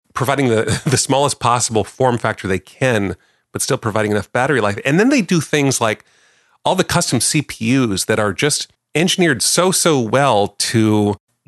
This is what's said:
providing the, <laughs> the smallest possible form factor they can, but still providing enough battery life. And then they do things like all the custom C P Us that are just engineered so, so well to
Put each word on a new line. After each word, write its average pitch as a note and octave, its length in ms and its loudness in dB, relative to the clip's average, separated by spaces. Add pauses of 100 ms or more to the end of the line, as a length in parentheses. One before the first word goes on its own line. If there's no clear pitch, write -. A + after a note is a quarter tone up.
(140)
providing C3+ 340 0
the, A2 360 0
<laughs> - 20 -6
the B2+ 120 0
smallest C3+ 440 0
possible A#2 420 0
form B2 340 0
factor G#2+ 300 -4
they F#2 120 0
can, G#2+ 580 -2 (340)
but G#2 100 -8
still C3+ 160 -2
providing G#2+ 340 -2
enough G#2 200 -2
battery C3 300 0
life. G2+ 240 -2
And C#3 120 2
then A3+ 120 4
they C#4+ 120 2
do E3+ 200 0
things C#3 400 0
like A2 240 -2 (580)
all D#3+ 120 0
the F#3 100 0
custom E3+ 340 -2
C - 220 0
P A#2 360 -2
Us A2 280 0
that A2 140 0
are G#2 120 0
just - 400 -4 (220)
engineered E3 480 0
so, F#3 320 0
so D#3 260 2
well A#2 480 2
to G#2+ 720 0 (300)